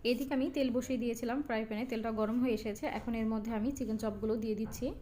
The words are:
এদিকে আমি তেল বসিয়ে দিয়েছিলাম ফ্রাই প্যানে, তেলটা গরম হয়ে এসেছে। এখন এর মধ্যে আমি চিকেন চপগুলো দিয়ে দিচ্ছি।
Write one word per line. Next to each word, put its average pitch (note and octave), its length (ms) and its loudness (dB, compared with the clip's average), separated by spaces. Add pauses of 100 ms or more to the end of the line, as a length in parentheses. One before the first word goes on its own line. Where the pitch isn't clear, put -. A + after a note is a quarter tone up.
এদিকে B3+ 300 2
আমি C4+ 160 2
তেল C4+ 200 2
বসিয়ে B3 300 0
দিয়েছিলাম A#3+ 420 0
ফ্রাই A3+ 240 0
প্যানে, A3 200 -2
তেলটা A3+ 260 -2
গরম A3 280 2
হয়ে B3 140 4
এসেছে। G#3 340 -2
এখন A3+ 280 -2
এর A3+ 100 0
মধ্যে A3 260 0
আমি A3+ 200 0
চিকেন A3 260 -2
চপগুলো G#3+ 380 0
দিয়ে A3 200 0
দিচ্ছি। A3 300 -4 (160)